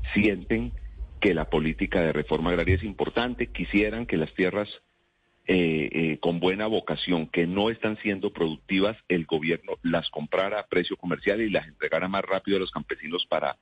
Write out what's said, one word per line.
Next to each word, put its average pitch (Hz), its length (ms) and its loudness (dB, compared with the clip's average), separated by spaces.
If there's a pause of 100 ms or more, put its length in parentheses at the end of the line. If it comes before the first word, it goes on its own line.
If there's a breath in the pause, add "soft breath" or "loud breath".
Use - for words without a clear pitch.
(120)
sienten 104 600 2 (480)
que 95 120 6
la 78 160 0
política 80 520 0
de 80 100 2
reforma 76 380 0
agraria 87 260 4
es 85 80 -2
importante, 120 640 -2
quisieran 107 580 0
que 98 120 0
las 78 160 -2
tierras, 92 340 0 (800)
eh, 82 460 4
eh, 78 260 0
con 85 220 0
buena 98 260 0
vocación, 82 600 0
que 85 200 0
no 98 220 2
están 110 320 -2
siendo 101 320 -2
productivas, 95 640 0 (100)
el 87 180 2
gobierno 80 560 -2
las 85 280 0
comprara 92 500 -2
a 98 80 -8
precio 90 300 0
comercial 98 420 0
y 113 100 2
las 82 180 0
entregara 80 420 -2
más 95 160 0
rápido 95 320 0
a - 20 2
los 92 120 -2
campesinos 80 580 -4
para 73 320 0